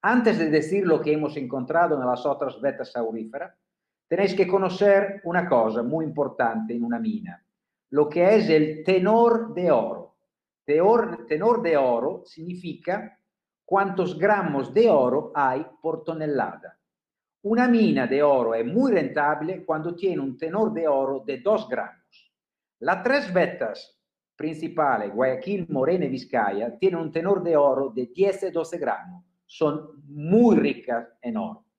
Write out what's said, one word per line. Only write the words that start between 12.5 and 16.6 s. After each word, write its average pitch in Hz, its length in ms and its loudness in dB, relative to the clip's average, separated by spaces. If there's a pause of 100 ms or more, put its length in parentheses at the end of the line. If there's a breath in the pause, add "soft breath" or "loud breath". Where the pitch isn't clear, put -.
cuántos 185 540 0
gramos 165 560 0
de 226 160 4
oro 139 440 2
hay 139 300 0 (160)
por 160 240 -6
tonelada. 147 720 -6 (640)